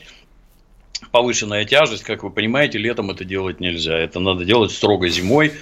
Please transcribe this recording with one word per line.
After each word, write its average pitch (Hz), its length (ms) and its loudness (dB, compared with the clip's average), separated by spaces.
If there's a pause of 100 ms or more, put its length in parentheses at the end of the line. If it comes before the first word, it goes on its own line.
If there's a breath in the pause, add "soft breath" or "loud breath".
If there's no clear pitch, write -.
(1120 loud breath)
Повышенная 107 540 0
тяжесть, 135 380 2
как 107 200 -8
вы 98 60 -8
понимаете, 113 480 0
летом 110 340 -4
это 92 140 -10
делать 92 340 -4
нельзя. 82 380 -2
Это 82 220 -4
надо 90 260 0
делать 107 260 4
строго 95 380 2
зимой, 123 520 2